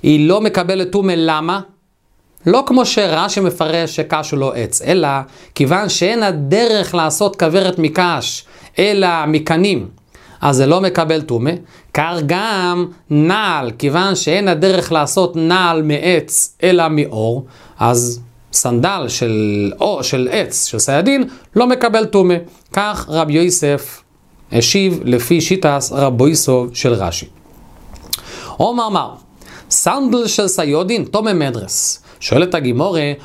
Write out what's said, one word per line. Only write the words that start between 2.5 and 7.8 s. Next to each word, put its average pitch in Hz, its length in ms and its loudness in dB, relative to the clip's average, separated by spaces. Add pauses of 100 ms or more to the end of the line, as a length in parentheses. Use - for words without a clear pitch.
כמו 247 200 4
שרש"י 190 540 0
מפרש 165 560 -2
שקש 151 340 -4
הוא 143 100 -2
לא 135 140 -2
עץ, 113 280 -4
אלא 165 260 2 (460)
כיוון 180 340 0
שאין 208 340 0
הדרך 190 720 0
לעשות 170 420 0
כוורת 180 420 0
מקש, 156 680 -2 (340)